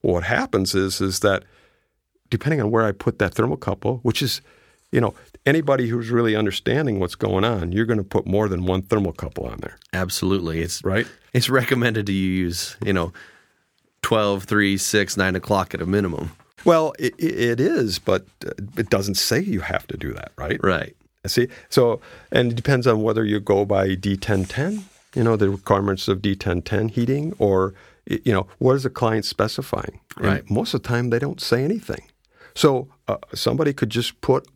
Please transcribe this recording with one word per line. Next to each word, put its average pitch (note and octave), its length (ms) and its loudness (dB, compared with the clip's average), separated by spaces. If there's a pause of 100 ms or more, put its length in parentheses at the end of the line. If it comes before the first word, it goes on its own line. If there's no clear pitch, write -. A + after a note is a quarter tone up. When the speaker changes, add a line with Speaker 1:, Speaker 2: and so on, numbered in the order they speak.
Speaker 1:
What F2 220 0
happens G2+ 500 0
is, F#2+ 260 0
is F#2+ 200 -2
that G2 240 2 (840)
depending C#3+ 320 -2
on G#2+ 100 0
where A2+ 140 4
I G2+ 80 2
put - 280 -4
that F#2+ 140 0
thermocouple, A#2 680 -2
which A#2 180 0
is, C3 220 -4 (480)
you B2 100 2
know, A2+ 140 0 (320)
anybody C#3 420 2
who's A#2 220 -4
really A#2 260 2
understanding A2 640 0
what's F#2 140 -2
going G2 280 0
on, F#2+ 300 0
you're A2 140 2
gonna G#2+ 180 0
put - 220 -2
more G2+ 220 2
than F2+ 180 -2
one F#2 160 0
thermocouple F#2+ 680 -2
on - 100 -12
there. - 180 -14 (160)
Speaker 2:
Absolutely. F#2 680 -2
It's - 240 -6
Speaker 1:
Right? F#2+ 220 0 (260)
Speaker 2:
it's B2 160 2
recommended A#2+ 560 2
to G2+ 80 -2
use, F#2 720 0
you G2 80 0
know, F2 220 0 (880)
twelve, G2+ 420 0
three, G2+ 320 2
six, G2+ 400 0
nine F#2 200 2
o'clock F#2+ 360 0
at - 80 -6
a E2 60 -4
minimum. F2+ 460 -2 (340)
Speaker 1:
Well, D#3+ 320 4
it, C3 200 -2
it, D#3+ 220 -2
it A#2+ 200 0
is, C#3 380 0
but, F#2 280 -2 (200)
uh, - 40 -6 (260)
it A2 140 -4
doesn't G2 240 0
say A#2 260 0
you F3+ 200 -4
have - 260 -4
to - 100 -10
do C2+ 160 -8
that, - 240 -12
right? - 260 -4
Speaker 2:
Right. F2 320 0 (300)
Speaker 1:
See, A#2+ 220 2 (220)
so, A#2+ 320 4 (320)
and A#2+ 180 4
it A#2 60 -2
depends B2 320 2
on A2 140 4
whether A2 220 2
you G#2 140 0
go G#2 260 2
by G2 300 2
D G2 220 0
ten F#2+ 280 0
ten, F#3+ 420 -4 (280)
you B2+ 80 0
know, A2+ 140 4
the G2+ 140 2
requirements G2 580 0
of G2 120 0
D G2+ 140 0
ten F2+ 280 -2
ten G#2+ 260 -2
heating, C3 500 -2
or, F#2+ 360 2 (360)
y-, - 140 -2
you A#2 80 2
know, G2 160 0 (100)
what C3 160 4
is C#3 80 -2
the C3 80 -2
client A2 340 0
specifying? - 760 -4 (160)
And - 100 -2
Speaker 2:
Right. - 240 0
Speaker 1:
most A2+ 240 0
of A2 80 -2
the - 60 -8
time, A#2+ 220 0
they A#2 100 0
don't C#3+ 200 -6
say B2 220 0
anything. - 480 -6 (460)
So, C3+ 320 2 (180)
uh, - 120 -2 (160)
somebody C#3 380 0
could B2 160 -4
just A#2 320 -4
put - 360 0